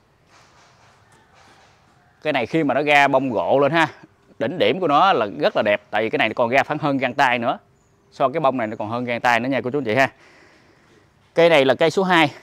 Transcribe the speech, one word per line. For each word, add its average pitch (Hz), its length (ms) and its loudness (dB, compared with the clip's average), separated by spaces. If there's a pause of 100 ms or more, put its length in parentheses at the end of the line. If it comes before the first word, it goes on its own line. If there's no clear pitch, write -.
(2250)
Cái 156 100 -4
này 127 140 -2
khi 160 180 0
mà 131 100 0
nó 139 80 0
ra 143 260 4
bông 135 220 0
gộ 101 280 0
lên 139 140 2
ha, 165 160 2 (500)
đỉnh 123 200 -6
điểm 123 220 0
của 175 80 -2
nó 165 240 2
là 120 140 0 (120)
rất 185 180 -2
là 131 60 0
đẹp, 104 280 0
tại 107 120 -2
vì 110 80 -4
cái 147 80 -2
này 123 100 2
nó 113 80 -6
còn 117 140 -2
ra 135 120 2
phẳng 151 160 -6
hơn 143 200 -2
găng 123 160 -4
tay 127 240 0
nữa. 135 200 -4 (540)
So 139 160 -2
cái 151 120 -4
bông 131 160 0
này 117 100 -4
nó 107 100 -10
còn 107 140 -10
hơn 120 140 -6
găng 117 160 -6
tay 120 200 2
nữa 123 80 -6
nha 131 120 -2
cô 123 100 -6
chú 143 80 -4
anh 139 60 -6
chị 107 100 -2
ha. 131 160 0 (1200)
Cây 170 140 4
này 151 160 4
là 131 100 4
cây 160 160 0
số 196 120 -2
hai, 170 280 2 (120)